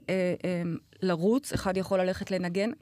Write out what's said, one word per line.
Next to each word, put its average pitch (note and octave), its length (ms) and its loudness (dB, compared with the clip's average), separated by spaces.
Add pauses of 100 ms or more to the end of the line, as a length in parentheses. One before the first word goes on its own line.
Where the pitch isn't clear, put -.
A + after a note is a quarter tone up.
אה, F3+ 260 2 (100)
אה, F3 180 -2 (400)
לרוץ, F#3 500 2
אחד F#3 240 0
יכול F#3+ 240 2
ללכת F#3 300 -2
לנגן, F#3 400 0 (120)